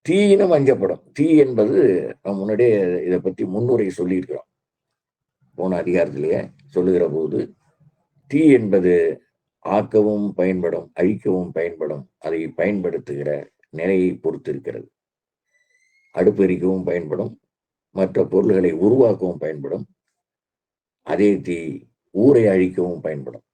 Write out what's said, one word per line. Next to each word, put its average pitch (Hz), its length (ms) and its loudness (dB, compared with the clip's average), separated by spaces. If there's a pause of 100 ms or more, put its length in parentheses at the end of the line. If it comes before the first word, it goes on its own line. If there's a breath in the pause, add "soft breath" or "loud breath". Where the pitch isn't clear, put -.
தீயினும் 196 500 2
அஞ்சப்படும். 120 600 0
தீ 156 220 2
என்பது 127 440 4 (420)
நாம் 98 160 -4
முன்னாடியே 107 420 2
இதை 90 400 -2
பத்தி 95 260 -4
முன்னுரை 107 520 -2
சொல்லியிருக்கிறோம். 90 500 -4 (1080)
போன 90 260 -2
அதிகாரத்திலேயே 82 680 -2 (160)
சொல்லுகிற 90 440 0
போது, 78 440 -4 (720)
தீ 151 240 4
என்பது 90 720 2 (440)
ஆக்கவும் 104 680 0
பயன்படும், 87 600 -2
அழிக்கவும் 92 580 -2
பயன்படும், 78 680 -6
அதை 80 300 -6
பயன்படுத்துகிற 80 1000 -6 (200)
நிலையை 90 540 -2
பொறுத்திருக்கிறது. 71 640 -8 (1200)
அடுப்பு 98 360 2
எரிக்கவும் 90 360 -2
பயன்படும், 87 560 -6 (500)
மற்ற 92 360 -2
பொருள்களை 92 480 2
உருவாக்கவும் 95 640 2
பயன்படும், 76 480 -8 (1160)
அதே 98 380 2
தீ 82 440 -8 (280)
ஊரை 117 360 4
அழிக்கவும் 92 540 0
பயன்படும். 71 420 -10 (100)